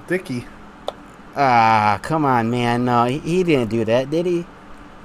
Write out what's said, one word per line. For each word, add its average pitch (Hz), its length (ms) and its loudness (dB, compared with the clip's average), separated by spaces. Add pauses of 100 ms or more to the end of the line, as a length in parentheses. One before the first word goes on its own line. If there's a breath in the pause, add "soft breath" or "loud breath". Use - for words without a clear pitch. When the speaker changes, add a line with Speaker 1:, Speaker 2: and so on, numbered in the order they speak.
Speaker 1:
Dickie. 131 400 -6 (920)
Speaker 2:
Ah, 113 640 4
come 156 220 -2
on, 120 260 0
man! 120 340 -2
No, 120 200 2
he, 127 140 -2
he 180 240 -2
didn't 139 280 0
do 113 140 -2
that, 127 260 0
did 170 160 -2
he? 175 200 -4 (580)